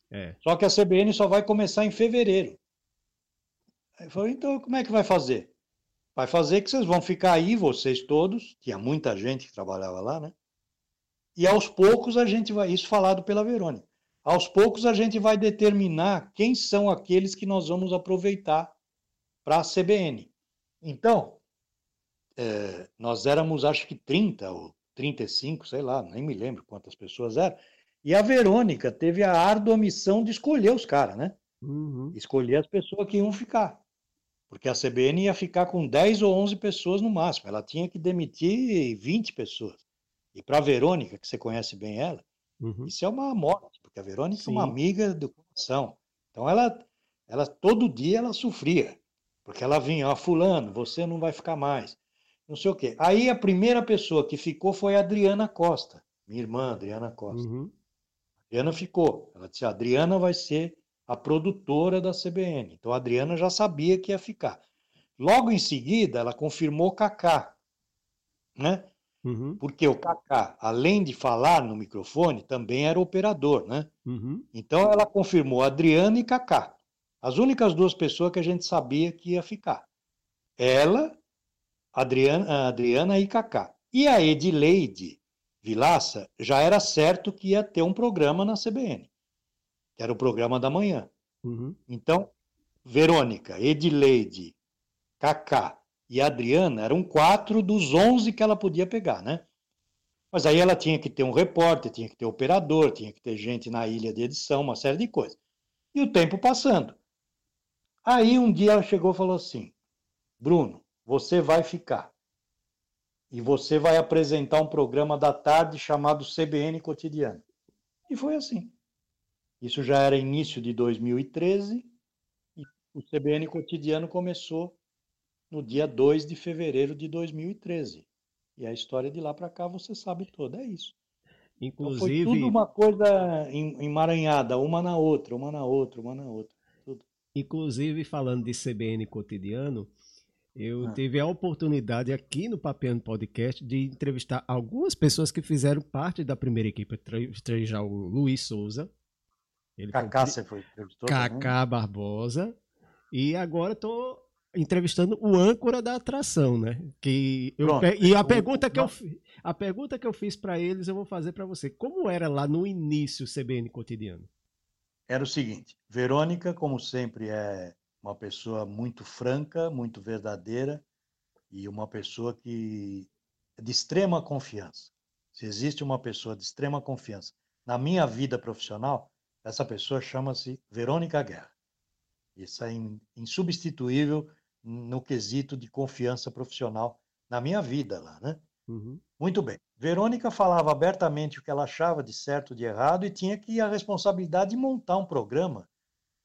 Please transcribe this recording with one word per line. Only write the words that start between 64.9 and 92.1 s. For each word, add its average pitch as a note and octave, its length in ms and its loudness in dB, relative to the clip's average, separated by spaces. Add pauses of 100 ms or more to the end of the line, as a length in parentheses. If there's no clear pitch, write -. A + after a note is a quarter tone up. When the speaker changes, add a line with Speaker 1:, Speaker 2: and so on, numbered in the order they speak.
Speaker 1:
Logo A3+ 320 4
em G3+ 80 4
seguida, C#3 600 0
ela A#2+ 140 -2
confirmou D#3 600 -2
Kaká, F#3 640 0 (1000)
né? F#3 280 -2 (380)
Speaker 2:
Uhum. B2+ 340 -6
Speaker 1:
Porque C#3 320 -2
o B2 100 2
Kaká, C#3+ 640 -2
além C3+ 420 2
de C#3 100 -4
falar C3+ 520 4
no A2 100 -6
microfone, G#2+ 680 -2
também B2+ 440 -2
era E3 120 2
operador, F3+ 680 0
né? C#3+ 220 -4 (160)
Speaker 2:
Uhum. B2+ 400 -8 (100)
Speaker 1:
Então, E3 380 2
ela G#3 140 6
confirmou D#3 560 2
Adriana E3 560 6
e A#3 60 0
Kaká. F#3 520 0 (440)
As B2+ 180 -2
únicas A#3+ 360 4
duas F3 200 4
pessoas E3+ 360 0
que F3+ 80 -2
a E3+ 40 0
gente F3+ 220 -2
sabia D3+ 460 0
que F3 220 -8
ia F3+ 100 0
ficar. - 420 -6 (720)
Ela, D3+ 600 4 (760)
Adriana, C3+ 560 2
a C#3 200 2
Adriana B2 500 2
e G3 80 4
Kaká. E3+ 480 -2 (180)
E C4+ 140 4
a A#3+ 140 8
Edileide D3+ 1000 2 (400)
Vilaça, A2 800 0
já C3+ 220 2
era F#3 180 6
certo F3+ 540 2
que - 160 -8
ia G#3 160 2
ter E3+ 180 -2
um F3+ 100 2
programa F#3 520 2
na G#3+ 100 0
C A3 160 -4
B A#3 120 -4
N, E3 280 -6 (840)
que A2 80 -10
era A#2+ 80 -4
o A2+ 40 -2
programa A#2+ 440 0
da C3 100 0
manhã. E3+ 400 -2 (320)
Speaker 2:
Uhum. B2 320 -8 (140)
Speaker 1:
Então, D#3 420 0 (540)